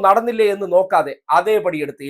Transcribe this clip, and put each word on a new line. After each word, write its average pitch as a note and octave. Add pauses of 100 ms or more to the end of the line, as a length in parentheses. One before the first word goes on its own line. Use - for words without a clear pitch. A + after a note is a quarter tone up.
നടന്നില്ലേ A3
എന്ന് G3
നോക്കാതെ E3+ (240)
അതേപടി F3+
എടുത്ത് C#3+